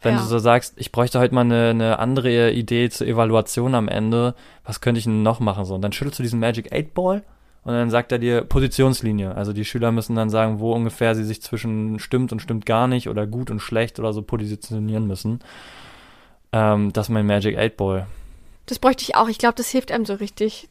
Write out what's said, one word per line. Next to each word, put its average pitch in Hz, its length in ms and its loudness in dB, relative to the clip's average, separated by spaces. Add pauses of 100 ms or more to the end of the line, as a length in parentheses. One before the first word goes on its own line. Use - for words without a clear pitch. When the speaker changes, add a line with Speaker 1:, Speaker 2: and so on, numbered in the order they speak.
Speaker 1:
wenn 117 140 2
Speaker 2:
Ja. 117 60 0
Speaker 1:
du 113 60 -4
so 117 100 0
sagst, 120 380 4
„Ich - 160 -10
bräuchte 123 280 0
heute 123 140 4
mal 123 80 4
eine, 117 280 4
eine 113 300 2
andere 120 520 2
Idee 120 380 0
zur - 180 -4
Evaluation 113 680 2
am 110 120 2
Ende, 117 480 0 (300)
was - 160 -10
könnte 120 180 2
ich 107 60 -6
denn 110 180 2
noch 117 160 2
machen?“ 101 260 0
So, 95 100 -6
und 95 60 -4
dann 101 120 -2
schüttelst - 260 -6
du 127 40 -4
diesen 117 180 -2
Magic 117 320 -2
Eight 151 200 -4
Ball 185 300 0 (400)
und 123 100 -6
dann 120 160 2
sagt 120 220 0
er 123 80 2
dir 120 220 2
Positionslinie. 123 920 2
Also 101 180 -4
die 104 100 -4
Schüler 117 300 0
müssen 113 240 -2
dann 110 120 0
sagen, 110 300 2
wo 113 140 0
ungefähr 113 420 0
sie 110 80 -2
sich 110 180 -6
zwischen 110 580 -4
stimmt 123 340 -2
und 113 80 -6
stimmt 110 240 -6
gar 120 240 2
nicht 127 180 0
oder 107 180 -2
gut 117 240 -6
und 107 120 -4
schlecht 113 380 -2
oder 110 120 -2
so 107 100 -4
positionieren 107 840 -4
müssen. 107 320 -4 (1120)
Ähm, 107 400 2
das 104 160 -2
ist - 60 -6
mein 107 120 2
Magic 104 320 2
Eight 110 200 0
Ball. 95 300 -2 (580)
Speaker 2:
Das 240 140 -8
bräuchte 262 240 2
ich - 120 -6
auch. 226 140 4
Ich 220 100 -4
glaub, 240 160 2
das 240 140 -6
hilft 262 220 0
einem 226 140 -2
so 202 80 -4
richtig, 214 580 -6